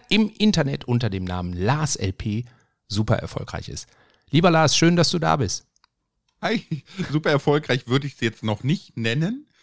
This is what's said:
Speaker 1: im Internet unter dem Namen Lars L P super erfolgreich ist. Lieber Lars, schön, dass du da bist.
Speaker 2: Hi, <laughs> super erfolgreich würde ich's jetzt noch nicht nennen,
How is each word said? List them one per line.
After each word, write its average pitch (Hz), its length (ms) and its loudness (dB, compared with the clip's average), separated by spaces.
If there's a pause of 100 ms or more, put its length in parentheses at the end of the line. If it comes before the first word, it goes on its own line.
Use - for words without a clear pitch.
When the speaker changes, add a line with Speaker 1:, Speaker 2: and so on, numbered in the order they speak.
Speaker 1:
im 214 280 4
Internet 151 480 0
unter 120 240 0
dem 95 140 -4
Namen 90 300 -6
Lars 131 420 0
L 95 160 -2
P 110 320 -4 (460)
super 107 260 0
erfolgreich - 540 -8
ist. - 180 -12 (420)
Lieber 170 220 4
Lars, 160 240 4
schön, 170 220 4
dass 160 120 4
du 170 100 -2
da 160 180 2
bist. - 280 -4 (760)
Speaker 2:
Hi, 175 420 -4 (140)
<laughs> 160 140 -6
super 156 200 0
erfolgreich 143 560 0
würde 139 200 0
ich's - 120 -16
jetzt 113 240 -4
noch 107 200 -2
nicht - 340 -4
nennen, 160 500 -2 (160)